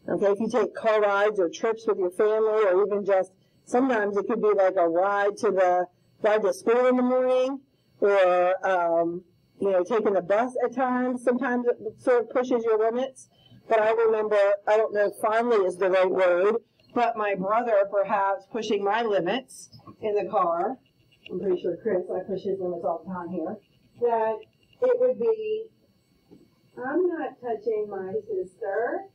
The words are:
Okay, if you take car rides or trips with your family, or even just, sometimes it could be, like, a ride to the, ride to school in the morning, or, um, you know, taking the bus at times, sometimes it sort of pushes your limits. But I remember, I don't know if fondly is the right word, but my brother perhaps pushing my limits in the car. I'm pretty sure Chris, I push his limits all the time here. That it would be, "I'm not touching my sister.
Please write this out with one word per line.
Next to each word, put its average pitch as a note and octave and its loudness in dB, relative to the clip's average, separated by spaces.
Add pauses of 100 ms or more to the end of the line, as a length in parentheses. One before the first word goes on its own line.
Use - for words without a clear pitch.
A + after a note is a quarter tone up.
Okay, F3+ -2
if G3+ 0
you A3 -4
take - -2
car G#3+ 0
rides G3+ 0
or E3+ 0
trips A3+ -4
with G3 -2
your F3+ -2
family, G#3+ 0
or F#3+ 2
even G3+ -2
just, F#3+ 0 (340)
sometimes A3+ 0
it G3 -2
could A3 -2
be, G#3 2
like, F#3+ 2
a E3+ 4
ride G3+ 0
to A3 0
the, F3+ 2 (360)
ride G#3+ 2
to F#3 0
school B3 2
in B3+ 4
the B3+ 2
morning, B3+ 2 (400)
or, F#3 4
um, E3+ 0 (380)
you G3 0
know, F3+ 2
taking G#3+ 0
the F3+ 2
bus A3+ 0 (100)
at A#3+ -4
times, B3+ -2
sometimes B3 0
it A#3+ 0 (220)
sort A#3+ 2
of A3+ -8
pushes B3 0
your A3 2
limits. A#3 -2 (400)
But - 2
I A3 2
remember, A3 2 (280)
I G#3+ 4
don't G3+ 0
know G#3 2
if G3+ -6
fondly A3+ 2
is F3+ 0
the F#3 0
right F#3 4
word, F#3 2 (380)
but A#3 0
my G3+ -2
brother G3+ 0
perhaps G3 -2
pushing G#3 -2
my G#3 0
limits G3+ -4 (320)
in G#3 -4
the G3+ 0
car. F#3 -2 (520)
I'm F#3 -8
pretty F#3 -2
sure E3+ -4
Chris, F#3 -2
I F#3 -4
push F#3 -8
his F#3+ -4
limits F3+ -6
all E3 -4
the F#3 -10
time F3 -10
here. F3+ -8 (420)
That A3 0 (440)
it F4 2
would B4+ 2
be, A4 -2 (1120)
"I'm C#4+ -2
not D4+ -6
touching A3 -4
my F#3+ -10 (140)
sister. G4 -6